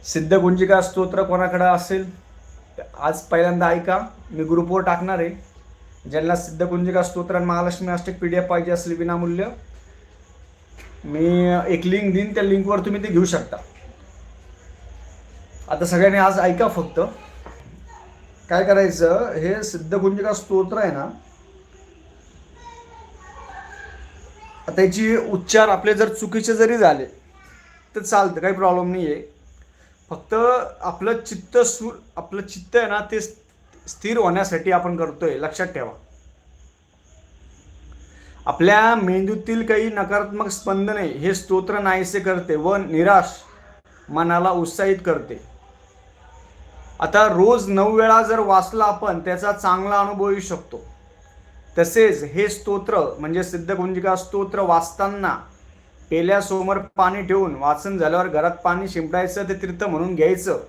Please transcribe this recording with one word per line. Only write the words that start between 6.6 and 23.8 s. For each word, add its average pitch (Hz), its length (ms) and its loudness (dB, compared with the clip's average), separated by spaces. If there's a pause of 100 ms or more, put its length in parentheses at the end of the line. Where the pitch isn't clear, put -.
कुंजिका 180 360 0
स्तोत्र 175 320 -6
आणि 175 100 0
महालक्ष्मी 175 440 -2
अष्टक 175 320 -6
पीडीएफ 175 240 0
पाहिजे 175 280 -2
असेल 170 240 -4
विनामूल्य, 175 480 -2 (1600)
मी 151 200 -2 (420)
एक 170 200 0
लिंक 196 280 0
देईन, 202 200 0
त्या 214 80 0
लिंकवर 196 380 2
तुम्ही 202 220 -4
ते 214 60 -6
घेऊ 180 160 4
शकता. 160 320 -4 (2000)
आता 165 180 -2
सगळ्यांनी 190 320 4
आज 190 220 4
ऐका 180 280 2
फक्त. - 320 -4 (1500)
काय 180 140 2
करायचं, 190 680 4
हे 180 300 -2
सिद्ध 165 340 -6
कुंजिका 202 360 0
स्तोत्र 190 460 -2
आहे 185 140 0
ना, 139 140 -6 (3500)